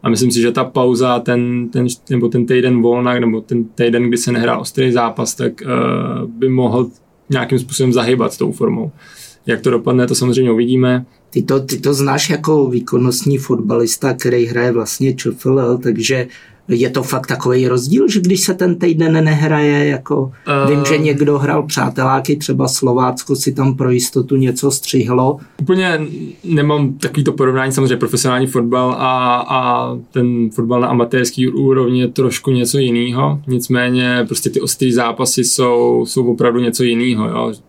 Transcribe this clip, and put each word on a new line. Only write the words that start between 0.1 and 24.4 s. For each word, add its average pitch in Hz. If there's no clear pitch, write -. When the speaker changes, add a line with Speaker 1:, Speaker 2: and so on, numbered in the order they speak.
Speaker 1:
si, 117
že 117
ta 127
pauza, 123
ten, 120
ten, 123
nebo 123
ten 120
týden 127
volna, 123
nebo 113
ten 120
týden, 120
kdy 120
se 120
nehrál 117
ostrý 127
zápas, 117
tak, 120
eh, -
by 117
mohl 123
nějakým 127
způsobem 127
zahybat 117
s -
tou 120
formou. -
Jak 113
to 131
dopadne, 123
to 123
samozřejmě 123
uvidíme. 127
Speaker 2:
Ty -
to, 135
ty 135
to 143
znáš 139
jako 151
výkonnostní 123
fotbalista, 117
který 120
hraje 120
vlastně 123
Č 131
F -
L, 127
takže 120
je 120
to 131
fakt -
takovej 127
rozdíl, 131
že 208
když 185
se 185
ten 180
týden 160
nehraje, 147
jako 135
Speaker 1:
Eh. 143
Speaker 2:
vím, 147
že 147
někdo 147
hrál 143
přáteláky, 131
třeba 135
Slovácko 127
si 135
tam 135
pro 127
jistotu 123
něco 131